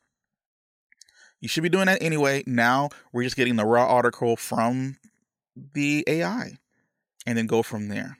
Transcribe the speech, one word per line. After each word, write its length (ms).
You 100
should 140
be 60
doing 160
that 160
anyway. 460
Now 420
we're 120
just 120
getting 200
the 100
raw 180
article 520
from 600
the 320
A 160
I 300
and 100
then 100
go 160
from 260
there. 320